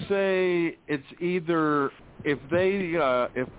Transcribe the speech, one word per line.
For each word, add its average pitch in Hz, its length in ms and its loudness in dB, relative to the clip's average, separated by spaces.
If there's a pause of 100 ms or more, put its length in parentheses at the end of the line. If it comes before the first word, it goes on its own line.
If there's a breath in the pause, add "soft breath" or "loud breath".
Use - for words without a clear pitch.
say 185 680 0 (100)
it's 143 160 -4 (180)
either, 160 680 0 (320)
if 143 160 0 (100)
they, 185 480 0
uh, 127 380 2
if 127 240 -4